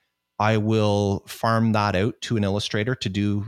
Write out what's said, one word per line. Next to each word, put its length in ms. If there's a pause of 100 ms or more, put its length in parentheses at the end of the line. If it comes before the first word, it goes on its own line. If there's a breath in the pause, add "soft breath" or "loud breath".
(380)
I 200
will 720
farm 440
that 240
out 260
to 140
an 80
illustrator 500
to 160
do, 380